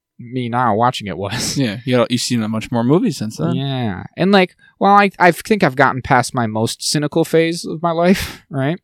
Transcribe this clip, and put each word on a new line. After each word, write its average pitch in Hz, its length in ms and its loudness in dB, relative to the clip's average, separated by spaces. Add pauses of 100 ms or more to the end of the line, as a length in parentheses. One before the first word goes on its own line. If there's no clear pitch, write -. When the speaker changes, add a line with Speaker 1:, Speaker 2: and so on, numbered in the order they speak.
(200)
Speaker 1:
me 120 280 -8
now 120 260 0
watching 113 340 0
it 80 100 -8
was. 101 400 -6
<laughs> 135 60 0
Speaker 2:
Yeah, 107 200 -4
you 127 120 0
know, 117 120 4
you've 120 120 -2
seen 117 220 -2
a 107 60 -4
bunch 110 220 -6
more 117 140 0
movies 170 320 0
since 107 220 -8
then. 165 180 -2
Speaker 1:
Yeah. 127 480 -6 (120)
And, 185 160 0
like, 185 240 2 (220)
well, 196 160 4
I, 202 240 6
I 175 140 6
think 208 300 -2
I've 131 140 2
gotten 131 260 4
past 123 320 0
my 117 120 -2
most 110 360 -4
cynical 151 420 0
phase 165 400 0
of 165 180 -10
my 170 100 0
life, 175 540 0
<laughs> - 40 -20
right? 143 340 -2